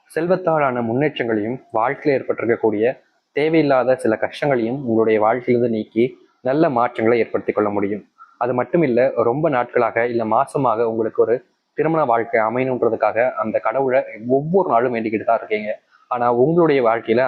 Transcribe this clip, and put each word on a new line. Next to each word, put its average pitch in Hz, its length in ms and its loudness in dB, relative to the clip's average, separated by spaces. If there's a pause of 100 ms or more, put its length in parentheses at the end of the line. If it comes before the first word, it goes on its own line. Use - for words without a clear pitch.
(120)
செல்வத்தாலான 160 680 0
முன்னேற்றங்களையும், 120 760 -2 (160)
வாழ்க்கையில 131 440 0
ஏற்பட்டிருக்கக்கூடிய 110 680 0 (500)
தேவையில்லாத 143 600 2
சில 113 200 0
கஷ்டங்களையும் 127 640 -2
உங்களுடைய 113 380 2
வாழ்க்கையிலிருந்து 120 560 0
நீக்கி, 110 300 0 (400)
நல்ல 151 240 2
மாற்றங்களை 120 500 0
ஏற்படுத்தி 107 340 -2
கொள்ள 107 160 0
முடியும். 101 340 -4 (380)
அது 123 120 -2
மட்டும் 123 300 0
இல்ல, 120 160 0 (240)
ரொம்ப 131 260 0
நாட்களாக 120 580 0
இல்ல 117 180 -2
மாசமாக 120 640 0
உங்களுக்கு 113 340 -2
ஒரு 110 140 2 (420)
திருமண 156 280 0
வாழ்க்கை 117 360 0
அமையணுன்றதுக்காக 113 760 0 (160)
அந்த 110 260 -4
கடவுளை 127 400 0 (300)
ஒவ்வொரு 156 400 0
நாளும் 123 260 2
வேண்டிக்கிட்டு 110 320 -4
தான் 113 140 2
இருக்கீங்க. 107 300 -6 (400)
ஆனா 123 220 -2
உங்களுடைய 151 500 4
வாழ்க்கையில 113 440 2